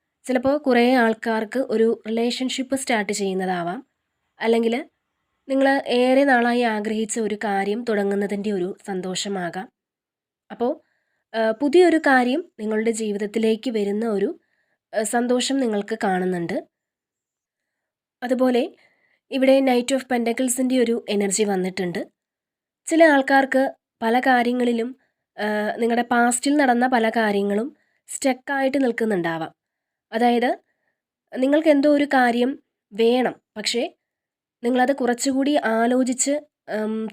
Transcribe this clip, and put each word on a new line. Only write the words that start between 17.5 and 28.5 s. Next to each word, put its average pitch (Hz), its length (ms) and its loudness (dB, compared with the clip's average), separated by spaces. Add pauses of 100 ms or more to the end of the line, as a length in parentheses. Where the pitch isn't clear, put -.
അതുപോലെ 247 400 0 (680)
ഇവിടെ 269 300 4
Knight 247 360 2
of 254 60 -4 (100)
Pentacles-ിൻ്റെ 247 720 0
ഒരു 233 240 -2
എനർജി 202 360 0
വന്നിട്ടുണ്ട്. 185 560 -2 (840)
ചില 320 180 6
ആൾക്കാർക്ക് 269 720 4 (280)
പല 226 180 2
കാര്യങ്ങളിലും, 247 760 0 (420)
ആ, 208 80 -4 (300)
നിങ്ങളുടെ 233 260 0
പാസ്റ്റിൽ 240 540 0
നടന്ന 254 300 2
പല 233 240 2
കാര്യങ്ങളും 208 640 -2 (380)
സ്റ്റക്കായിട്ട് 269 680 -2